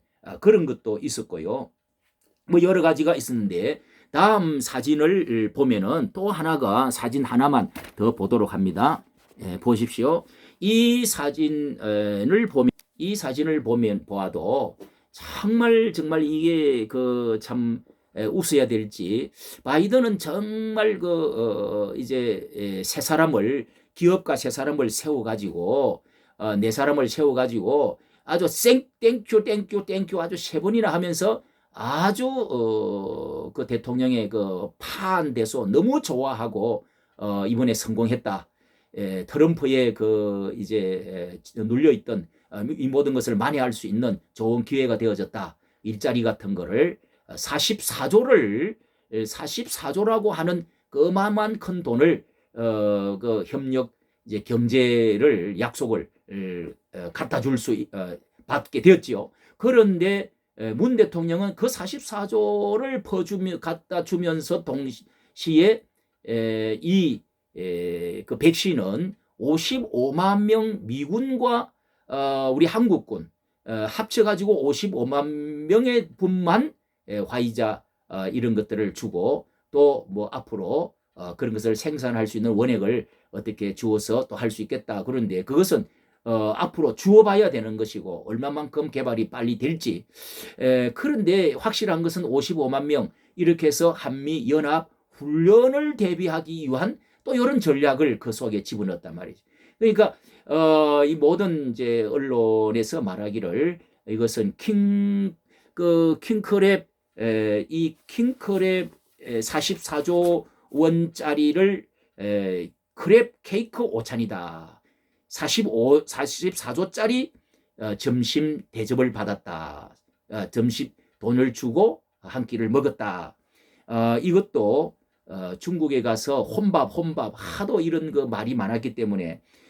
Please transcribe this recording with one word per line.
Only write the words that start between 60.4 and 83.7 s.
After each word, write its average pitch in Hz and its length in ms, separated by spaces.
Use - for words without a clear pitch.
에, 110 160
문 233 220
대통령은 175 600
그 233 120
사십사 208 600
조를 214 760
퍼주며-, 185 560
갖다 170 440
주면서 170 600
동시에, 156 1200
에, 110 540
이, 165 400
에, 87 680
그 113 140
백신은 160 800
오십오만 190 1080
명 220 400
미군과, 233 840
어, 135 480
우리 156 100
한국군, 165 640
어, 113 80
합쳐가지고 202 800
오십오만 147 1040
명의 233 500
분만, 185 560
에, 104 120
화이자, 113 640
어, 95 180
이런 117 280
것들을 104 380
주고 101 540
또 143 380
뭐 104 220
앞으로, 113 640
어, 87 200
그런 120 180
것을 110 220
생산할 120 520
수 110 100
있는 117 140
원액을 113 560
어떻게 104 440